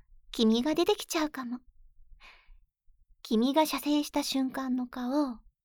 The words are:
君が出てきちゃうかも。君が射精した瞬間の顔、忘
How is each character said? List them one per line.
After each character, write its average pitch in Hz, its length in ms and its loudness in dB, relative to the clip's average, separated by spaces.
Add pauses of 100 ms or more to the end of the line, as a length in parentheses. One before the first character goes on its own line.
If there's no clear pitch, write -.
(320)
君 226 300 4
が 302 120 0
出 339 100 2
て 415 120 2
き - 100 -12
ち - 100 -6
ゃ 311 80 2
う 302 60 -2
か 254 160 -8
も。 240 160 -8 (1600)
君 247 320 2
が 311 100 6
射 285 140 -2
精 294 260 0
し - 60 -8
た 294 120 -2
瞬 262 280 -2
間 262 260 -4
の 254 100 -4
顔、 247 240 -6
忘 269 280 0 (260)